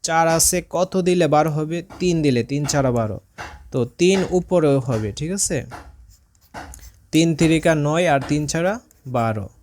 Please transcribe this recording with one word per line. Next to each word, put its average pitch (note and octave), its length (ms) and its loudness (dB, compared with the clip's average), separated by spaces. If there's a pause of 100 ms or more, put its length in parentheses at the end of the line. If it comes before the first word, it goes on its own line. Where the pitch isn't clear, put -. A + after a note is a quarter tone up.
চার E3 180 2 (120)
আছে, F3 200 2 (180)
কত F3+ 180 -2 (140)
দিলে F3+ 180 4 (100)
বারো D#3 220 4
হবে? D#3 200 -4 (220)
তিন F3+ 160 2 (100)
দিলে, B2 160 4 (100)
তিন C#3+ 100 -2 (100)
চারা C3+ 280 2
বারো। G#2+ 180 -2 (540)
তো C3+ 80 -2 (200)
তিন F#3+ 180 4 (200)
উপরেও D#3+ 400 2 (100)
হবে, A2 220 -2 (100)
ঠিক D#3 180 -6
আছে? F3 200 -2 (1500)
তিন D#3+ 160 2 (120)
তিরিকা D#3+ 320 2 (160)
নয় E3 260 0
আর C#3 160 2
তিন D3 120 -2 (100)
চারা F3 220 -2 (440)
বারো। A2 300 -2 (160)